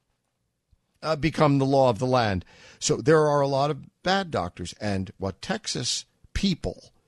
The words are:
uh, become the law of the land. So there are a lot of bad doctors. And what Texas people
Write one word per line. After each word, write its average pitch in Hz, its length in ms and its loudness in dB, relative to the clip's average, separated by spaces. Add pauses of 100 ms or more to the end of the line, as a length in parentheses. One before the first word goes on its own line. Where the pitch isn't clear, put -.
(1040)
uh, 156 140 -2
become 147 400 2
the 135 80 2
law 135 240 4
of 110 100 0
the 127 80 -2
land. 113 380 0 (340)
So - 180 -2
there 151 300 4
are 147 140 2
a 139 80 0
lot 139 220 0
of - 320 -14
bad 190 280 -2
doctors. 90 480 -6
And 98 380 -4
what 95 240 -8
Texas - 640 -6 (300)
people - 580 -4 (160)